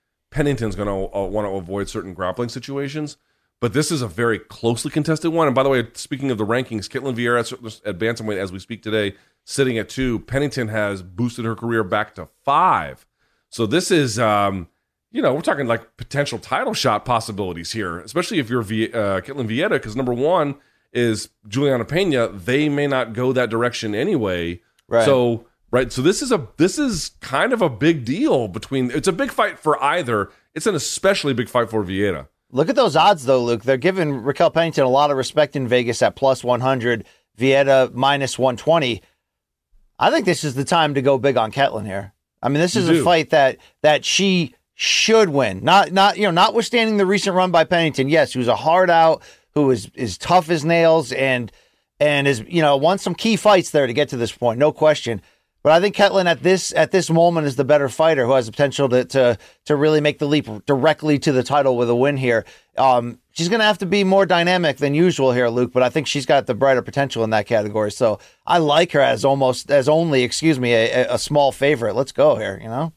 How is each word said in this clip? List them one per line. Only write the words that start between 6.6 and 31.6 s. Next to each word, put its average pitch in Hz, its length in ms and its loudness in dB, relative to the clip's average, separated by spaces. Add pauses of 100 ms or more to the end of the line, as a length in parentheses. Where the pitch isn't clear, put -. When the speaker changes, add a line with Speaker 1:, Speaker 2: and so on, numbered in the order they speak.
Speaker 1:
Ketlen 131 260 -8
Vieira 120 280 0
at, 113 440 -14
at 98 140 -8
bantamweight 110 380 -4
as 92 160 -6
we 95 60 -12
speak 104 220 -14
today, 107 340 -2 (280)
sitting 127 340 -2
at 104 120 -4
two. 127 300 -4
Pennington 131 500 -4
has 104 340 -4
boosted 110 400 -6
her 113 140 -4
career 113 260 -2
back 104 320 -4
to 85 140 -16 (160)
five. 139 600 0 (440)
So 117 160 -4
this 160 260 -2
is, 139 260 2
um, 101 520 0 (420)
you 254 100 -4
know, 147 120 2
we're 151 80 -4
talking, 139 260 -2
like, - 300 -4
potential 139 420 -6
title 208 340 -4
shot 110 300 -2
possibilities 98 680 -6
here, 90 260 -6
especially 135 400 -6
if 117 100 -4
you're 123 120 -2
v-, 110 320 -4
uh, 101 260 -2
Ketlen 131 300 -8
Vieira, 147 320 -2
'cause 110 120 -12
number 123 200 -4
one 143 420 0 (380)
is 117 340 -2 (180)
Juliana 127 380 -2
Pena. 143 460 0
They 123 400 -2
may 143 180 -2
not 131 240 -2
go 127 220 -2
that 123 160 0
direction 117 440 -4
anyway. 101 680 -4 (260)
Speaker 2:
Right. 117 160 2
Speaker 1:
So, 120 440 2 (220)
right. 123 220 0
So 127 100 -4
this 180 200 2
is 262 100 -6
a, 160 240 -2
this 190 240 0
is 226 400 -4
kind 175 320 -2
of 233 100 0
a 175 80 2
big 131 360 0
deal 151 420 0
between, 123 420 -4
it's 147 200 -2
a - 20 2
big 240 200 -4
fight 208 280 -2
for 143 240 0
either. 131 460 -2 (260)
It's 156 100 -8
an 208 100 0
especially 160 580 -2
big 117 160 -4
fight 117 200 -2